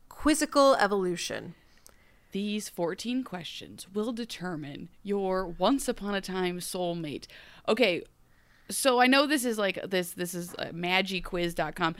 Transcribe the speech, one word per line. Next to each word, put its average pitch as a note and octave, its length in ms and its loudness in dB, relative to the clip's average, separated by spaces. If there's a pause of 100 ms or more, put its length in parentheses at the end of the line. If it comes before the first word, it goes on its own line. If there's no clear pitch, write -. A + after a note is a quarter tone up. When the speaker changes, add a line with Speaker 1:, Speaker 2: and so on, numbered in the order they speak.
Speaker 1:
quizzical C#4+ 680 4
evolution. F3 800 -2 (760)
Speaker 2:
These G#3 380 -4
fourteen A3+ 540 -4
questions - 680 -14
will G#3+ 200 -2
determine F3 760 -8 (140)
your F#3+ 420 -2
Once F#3 420 2
Upon G3+ 280 -2
a F#3+ 80 -2
Time F3+ 380 -2
soulmate. E3+ 680 -4 (420)
Okay, A3 340 4 (680)
so B3 300 4
I B3+ 60 8
know C#4 200 6
this C4+ 180 2
is, A3+ 140 0
like, G3 320 0
this, F3+ 220 0
this F3 200 -6
is, F3 220 -8
uh, - 120 -6
magiquiz F3 880 0
dot D#3 200 -2
com, E3 260 0